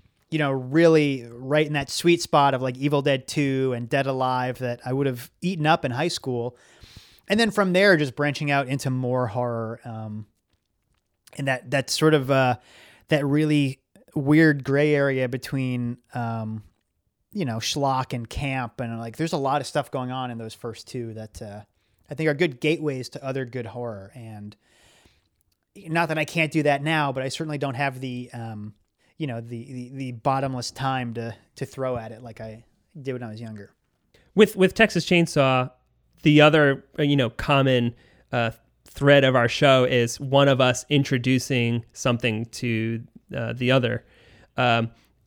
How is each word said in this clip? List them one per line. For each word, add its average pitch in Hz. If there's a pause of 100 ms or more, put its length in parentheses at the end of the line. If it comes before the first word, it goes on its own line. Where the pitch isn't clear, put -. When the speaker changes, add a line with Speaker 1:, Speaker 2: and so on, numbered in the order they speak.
(300)
Speaker 1:
you 156
know, 147
really 139
right 131
in 151
that 139
sweet 170
spot 139
of, 127
like, 127
Evil 143
Dead 135
Two 135
and 117
Dead 135
Alive 127
that 120
I 127
would 139
have 123 (100)
eaten 175
up 165
in 127
high 147
school. 123 (720)
And 202
then 214
from 190
there, 190
just 147
branching 143
out 139
into 135
more 127
horror, 117
um, 110 (1120)
and 139
that, 131
that 139
sort 156
of, 135
uh, 131 (520)
that 202
really 147 (340)
weird 147
gray 147
area 135
between, 123 (160)
um, 113 (680)
you 196
know, 113
schlock 135
and 117
camp. 135
And, 117
like, 117
there's 160
a -
lot 139
of 131
stuff -
going 127
on 127
in 113
those 110
first -
two 117
that, 110
uh, 202 (480)
I 147
think 156
are 147
good 143
gateways 147
to -
other 131
good 120
horror. 107
And 110 (1300)
not 165
that 156
I 151
can't 156
do 156
that 143
now, 151
but 131
I 135
certainly 156
don't 139
have 131
the, 123
um, 110 (440)
you 156
know, 117
the, 117
the, 127
the 135
bottomless 135
time 131
to, 113 (220)
to 135
throw 131
at 113
it 110
like 117
I 110 (360)
did 131
when 123
I 117
was 110
younger. 110 (640)
Speaker 2:
With, 220
with 185
Texas 208
Chainsaw, 139 (520)
the 151
other, 147 (140)
uh, 156
you 143
know, 123
common, 131 (380)
uh, 117 (340)
thread 143
of 131
our 120
show 131
is 123
one 139
of 131
us 127
introducing 127
something 117
to, 113 (340)
uh, 117
the 123
other. 120 (520)
Um, 117 (360)